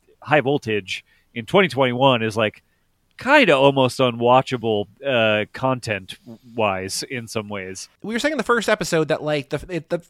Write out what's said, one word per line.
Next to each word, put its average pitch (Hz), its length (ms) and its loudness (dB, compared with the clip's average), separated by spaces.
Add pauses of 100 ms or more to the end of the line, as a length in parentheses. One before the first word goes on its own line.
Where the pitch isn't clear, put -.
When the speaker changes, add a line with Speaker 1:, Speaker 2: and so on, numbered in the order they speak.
(240)
Speaker 1:
High 147 180 2
Voltage 110 640 -4 (300)
in 117 100 -10
twenty 190 220 4
twenty-one 123 560 2
is, 110 120 -2
like, 107 280 -2 (540)
kinda 254 380 4
almost 135 440 4
unwatchable, 117 880 2 (180)
uh, 110 480 2
content-wise 110 1500 -4
in 117 260 -10
some 104 180 -6
ways. 95 400 -10 (160)
Speaker 2:
We 202 100 -6
were 233 60 -4
saying 294 140 -2
in 302 40 -6
the 220 60 -2
first 233 240 0
episode 170 400 0
that, 156 160 -2
like, 151 280 -4
the, 151 180 -6
it, 170 200 -8
the, 185 200 -4